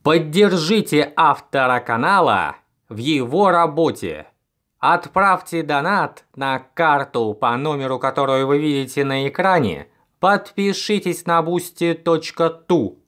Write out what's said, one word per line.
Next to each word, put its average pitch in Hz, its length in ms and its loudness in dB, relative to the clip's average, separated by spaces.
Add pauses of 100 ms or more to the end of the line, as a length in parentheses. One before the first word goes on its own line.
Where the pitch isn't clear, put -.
Поддержите 170 1120 2
автора 135 640 0
канала 120 760 0 (320)
в 104 100 -14
его 147 540 0
работе. 147 760 -2 (520)
Отправьте 175 840 0
донат 151 640 -2 (120)
на 131 240 -4 (140)
карту 131 680 0
по 120 180 0
номеру, 139 420 -4
который 135 460 0
вы 143 140 2
видите 143 440 -2
на 135 240 -2
экране. 135 600 0 (340)
Подпишитесь 196 1040 -2
на 170 160 2
boosty 170 520 -2
точка 165 560 -2
ту. 165 580 -2